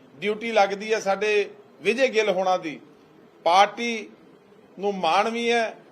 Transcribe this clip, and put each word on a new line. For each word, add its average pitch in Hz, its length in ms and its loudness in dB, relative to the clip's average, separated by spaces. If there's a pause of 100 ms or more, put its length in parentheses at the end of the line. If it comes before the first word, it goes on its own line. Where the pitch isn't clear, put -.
(180)
ਡਿਊਟੀ 214 340 -4
ਲੱਗਦੀ 202 420 2
ਹੈ, 208 60 0
ਸਾਡੇ 196 500 0 (320)
ਵਿਜੇ 233 260 0
ਗਿੱਲ 214 220 0
ਹੋਣਾ 185 260 0
ਦੀ, 160 240 -8 (640)
ਪਾਰਟੀ 208 680 2 (680)
ਨੂੰ 202 160 -4
ਮਾਣ 190 360 2
ਵੀ 233 200 -2
ਹੈ 226 280 -2 (140)